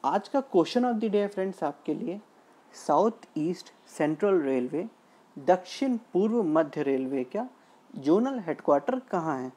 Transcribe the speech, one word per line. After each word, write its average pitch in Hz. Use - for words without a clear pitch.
आज 190
का 269
question 196
of 247
the 220
day 202
फ्रेंड्स 190
आपके 151
लिए, 208
साउथ 170
ईस्ट 170
सेंट्रल 160
रेलवे, 135
दक्षिण 185
पूर्व 220
मध्य 156
रेलवे 131
का 220
जोनल 214
हेडक्वार्टर 165
कहाँ 160
है? 127